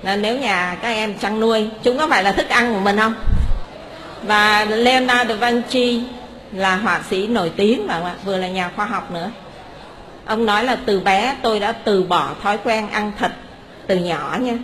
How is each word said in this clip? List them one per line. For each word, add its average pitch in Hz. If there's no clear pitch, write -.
Nên 196
nếu 226
nhà 180
các 233
em 214
chăn 214
nuôi, 220
chúng 247
có 311
phải 240
là 196
thức 285
ăn 240
của 202
mình 202
không? 220
Và 208
Leonardo 240
da 240
Vinci 240
là 190
họa 196
sĩ 196
nổi 202
tiếng, 247
phải 196
không 170
ạ? 175
Vừa 196
là 185
nhà 180
khoa 214
học 196
nữa. 175
Ông 226
nói 214
là 247
từ 202
bé 196
tôi 220
đã 202
từ 208
bỏ 170
thói 208
quen 220
ăn 208
thịt 202
từ 196
nhỏ 160
nha. 247